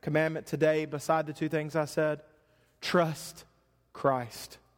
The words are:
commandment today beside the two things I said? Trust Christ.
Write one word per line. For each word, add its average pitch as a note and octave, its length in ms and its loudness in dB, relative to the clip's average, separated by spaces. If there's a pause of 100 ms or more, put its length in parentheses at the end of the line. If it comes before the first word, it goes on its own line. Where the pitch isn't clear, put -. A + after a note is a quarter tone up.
commandment D#3 440 0
today D#3 380 2
beside D3+ 420 0
the D#3 60 -8
two D#3 160 -4
things D3+ 260 -4
I D3+ 120 2
said? D3 340 0 (640)
Trust - 640 0 (480)
Christ. - 640 -2 (200)